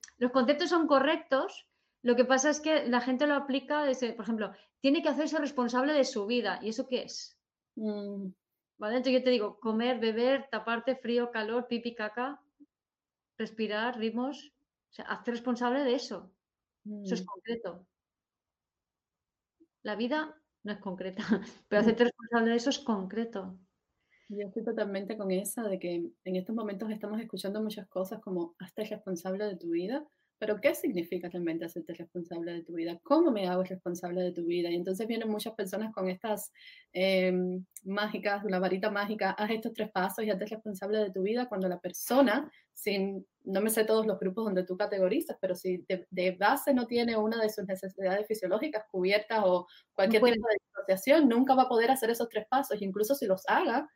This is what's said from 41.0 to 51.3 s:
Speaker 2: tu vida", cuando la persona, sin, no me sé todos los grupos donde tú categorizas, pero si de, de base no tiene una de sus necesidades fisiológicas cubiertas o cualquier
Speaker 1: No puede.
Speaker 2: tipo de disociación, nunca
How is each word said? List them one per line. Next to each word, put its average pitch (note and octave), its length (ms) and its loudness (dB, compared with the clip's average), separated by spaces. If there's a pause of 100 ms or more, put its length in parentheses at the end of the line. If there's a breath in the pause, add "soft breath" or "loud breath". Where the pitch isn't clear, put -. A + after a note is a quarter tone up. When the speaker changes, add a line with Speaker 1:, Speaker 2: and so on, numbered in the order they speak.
Speaker 2:
tu F#3+ 120 -4
vida", A#3+ 240 0
cuando F#3+ 200 -2
la F3+ 120 -2
persona, B3 720 2 (240 loud breath)
sin, G3 540 -2 (160)
no F#3+ 180 0
me A3 80 2
sé A3 160 4
todos A3 220 4
los F#3+ 120 0
grupos F#3+ 260 -2
donde F#3 200 0
tú F#3 120 -6
categorizas, G3+ 640 0
pero F#3 140 0
si F3+ 320 -4
de, F#3 220 -4
de F3+ 220 0
base A#3 420 2
no A#3+ 140 2
tiene A#3 300 2
una A3 220 0
de G#3+ 100 2
sus G3+ 180 -6
necesidades F#3+ 600 -2
fisiológicas G#3+ 640 -2
cubiertas G#3 560 0
o F3+ 220 4 (260 loud breath)
cualquier G#3+ 280 6
Speaker 1:
No - 20 4
puede. A#3 120 8
Speaker 2:
tipo A3+ 120 -2
de G#3+ 180 4
disociación, C4 640 4
nunca B3+ 240 6